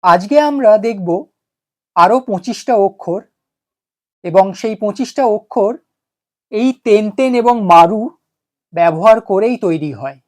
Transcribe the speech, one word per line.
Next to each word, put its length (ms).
আজকে 320
আমরা 280
দেখব 320
আরও 240
পঁচিশটা 560
অক্ষর 340
এবং 300
সেই 220
পঁচিশটা 500
অক্ষর 480
এই 180
তেনতেন 460
এবং 140
মারু 280
ব্যবহার 480
করেই 360
তৈরি 420
হয়। 280